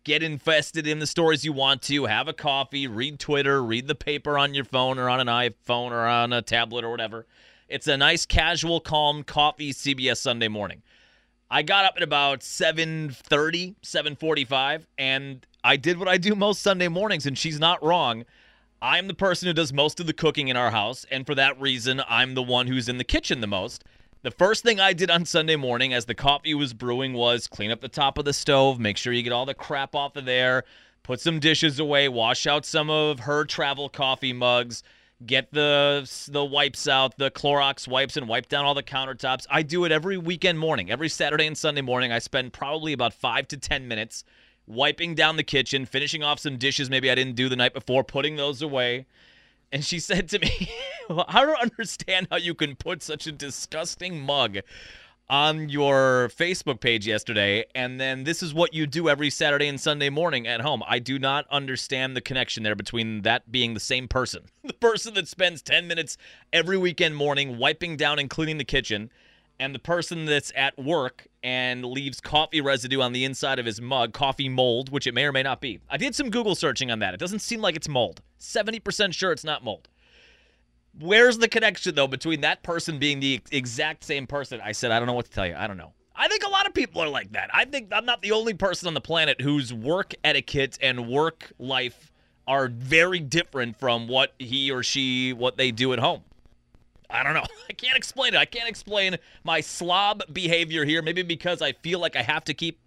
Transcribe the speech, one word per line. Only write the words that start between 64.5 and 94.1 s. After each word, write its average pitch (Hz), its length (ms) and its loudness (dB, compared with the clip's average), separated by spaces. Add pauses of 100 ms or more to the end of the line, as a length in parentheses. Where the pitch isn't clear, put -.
<laughs> - 100 -20
The 269 100 -10
person 226 420 0
that 180 120 -2
spends 175 340 -2
ten 170 260 0
minutes 165 300 -4 (340)
every 170 260 2
weekend 170 380 2
morning 139 440 0
wiping 160 360 0
down 147 220 0
and 139 100 -2
cleaning 156 300 -4
the 143 60 -4
kitchen, 113 480 -2 (480)
and 135 160 -6
the 120 40 -10
person 165 460 -4
that's 147 300 0
at 135 240 -2
work 139 480 -2 (160)
and 127 420 -2
leaves 131 340 -6
coffee 156 400 0
residue 135 420 0
on 123 120 2
the 127 100 -2
inside 135 360 -2
of 120 60 -4
his 113 140 -4
mug, 120 340 0
coffee 135 360 -2
mold, 127 420 2
which 139 140 -4
it 123 80 -2
may 127 120 2
or 143 60 0
may 131 120 0
not 135 180 -2
be. 113 180 -8 (100)
I - 80 -4
did 226 180 -2
some 269 160 -2
Google 214 240 0
searching 131 360 -2
on 110 80 -2
that. 95 140 -2
It 92 60 -12
doesn't 185 200 -6
seem 226 220 -6
like 175 140 0
it's 151 120 -8
mold. 120 340 0 (200)
Seventy 220 380 -4
percent 196 340 -2
sure 185 180 0
it's 147 120 -4
not 147 200 -6
mold. 104 260 -8 (1120)
Where's 220 380 6
the 226 100 2
connection, 208 480 0
though, 139 120 4
between 143 340 -4
that 156 220 -2
person 165 360 -6
being 143 200 0
the 135 160 0
ex-, - 160 -10
exact 143 520 -4
same 143 240 -4
person? 135 360 -8
I 107 80 -6
said, 117 200 -2
"I 113 80 6
don't 120 80 0
know 123 60 0
what 123 120 -2
to - 60 -20
tell 98 140 -2
you. 85 120 -4
I 104 100 -4
don't 98 100 -8
know." 80 160 -16 (220)
I 285 140 2
think 415 160 0
a 403 40 -4
lot 392 180 2
of - 60 -6
people - 280 -2
are 156 80 0
like 110 240 -6
that. 98 200 -4
I 220 120 4
think 262 260 -6
I'm 214 140 -2
not 240 160 -2
the 202 100 -2
only 220 220 2
person 180 340 -2
on 165 60 -4
the 143 80 -4
planet 156 400 2
whose 139 320 0
work 147 400 -2 (100)
etiquette 139 580 0
and 123 280 0
work 151 500 0
life 127 540 -4 (340)
are 131 220 2
very 160 500 4
different 135 580 -2
from 117 300 0
what 131 320 2